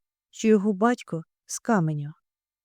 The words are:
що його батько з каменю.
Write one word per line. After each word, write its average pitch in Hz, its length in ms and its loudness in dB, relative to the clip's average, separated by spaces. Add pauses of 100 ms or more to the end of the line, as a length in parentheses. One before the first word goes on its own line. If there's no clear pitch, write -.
(300)
що - 180 -4
його 214 240 4
батько 196 500 -2 (240)
з - 120 -12
каменю. 156 540 -2 (520)